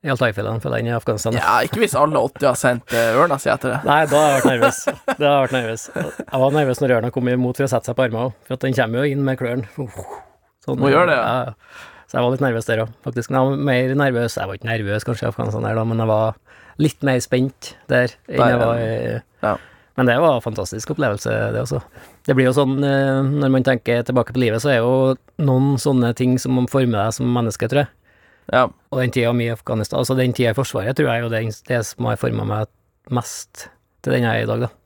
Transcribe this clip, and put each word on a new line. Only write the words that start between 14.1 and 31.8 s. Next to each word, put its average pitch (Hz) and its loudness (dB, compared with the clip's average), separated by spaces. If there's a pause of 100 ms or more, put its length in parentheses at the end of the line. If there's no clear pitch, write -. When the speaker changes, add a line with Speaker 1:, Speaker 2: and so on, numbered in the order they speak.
Speaker 1:
Jeg 95 -4
var 95 -8
ikke 113 -8
nervøs, 107 -2
kanskje, - -4
i 110 0
Afghanistan 110 -4
her, 110 -2
da, 113 0
men 113 0
jeg 113 0
var 110 2 (420)
litt 151 0
mer 131 2
spent - -2 (180)
der 123 2 (160)
enn - -2
Speaker 2:
Der, 120 4
Speaker 1:
jeg 120 2
var 117 2
Speaker 2:
ja. 113 -2
Speaker 1:
i 113 -4 (220)
Speaker 2:
Ja. 104 0 (400)
Speaker 1:
Men 127 2
det 120 4
var 156 4
en 113 -4
fantastisk 107 -6
opplevelse, 113 -2 (180)
det 113 -2
også. 139 -4 (480)
Det 135 4
blir 131 4
jo 127 2
sånn, 135 2
eh, 135 2
når 139 2
man 131 4
tenker 120 0
tilbake 123 0
på - 0
livet, 113 0
så 147 0
er 123 4
jo 131 2 (260)
noen 135 2
sånne 123 2
ting 127 2
som 127 0
former 117 2
deg 113 -2
som 127 -4
menneske, 120 -2
tror 143 2
jeg. - -4 (640)
Speaker 2:
Ja. 123 4 (240)
Speaker 1:
Og 131 -2
den 123 0
tida 120 0
mi 120 0
i - -2
Afghanistan, 113 -4
altså 131 0
den 127 2
tida 117 2
i - -2
Forsvaret, 123 -2
tror 143 2
jeg 117 0
er 120 -4
jo 113 -4
den, 113 -2 (160)
det 120 0